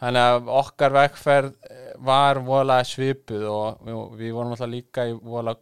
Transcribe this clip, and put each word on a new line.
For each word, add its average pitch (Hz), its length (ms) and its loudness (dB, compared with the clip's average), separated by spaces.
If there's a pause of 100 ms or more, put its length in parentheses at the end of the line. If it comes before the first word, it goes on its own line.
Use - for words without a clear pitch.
Þannig 123 240 2
að 123 240 2
okkar 139 460 2
vegferð, 139 560 2 (180)
eh, 127 200 -20 (120)
var 135 400 4
voðalega 131 480 2
svipuð 131 560 -4
og, 107 400 -4
og 113 320 -12
við 113 160 -10
vorum 120 220 -6
alltaf 117 180 -8
líka 123 320 -6
í 117 80 -4
voðalega 117 500 -8